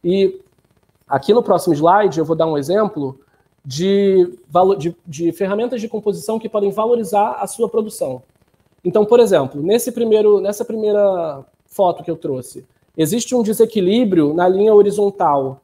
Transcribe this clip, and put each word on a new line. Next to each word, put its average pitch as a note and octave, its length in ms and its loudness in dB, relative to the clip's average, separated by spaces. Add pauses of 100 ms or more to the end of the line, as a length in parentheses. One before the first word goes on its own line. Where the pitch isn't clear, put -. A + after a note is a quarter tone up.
E F#3+ 380 0 (680)
aqui C#3 260 0
no A#3 100 2
próximo F3 300 0
slide E3+ 460 2
eu D#3 60 0
vou D#3+ 120 -2
dar E3 100 0
um D#3 100 -2
exemplo D3+ 600 -4 (440)
de F#3+ 720 0 (140)
valo-, F#3 260 2
de, E3 200 -6 (100)
de E3 260 -4
ferramentas G#3 500 -4
de A3+ 60 -8
composição G#3+ 520 -6
que A3 100 -10
podem G3+ 220 -2
valorizar A3 640 0
a G3+ 120 -6
sua A3 240 -4
produção. F3 540 -6 (600)
Então, G#3 220 2
por A#3+ 140 6
exemplo, D3 420 2
nesse A3+ 300 0
primeiro, G#3+ 480 2
nessa G#3 260 -4
primeira G3+ 800 -2 (220)
foto F3 360 -2
que E3+ 60 -8
eu D#3+ 60 -4
trouxe, C3 500 -10 (320)
existe G3+ 380 -2
um A#3+ 80 2
desequilíbrio G3+ 920 2
na F3 140 2
linha G3+ 260 4
horizontal. F#3 920 2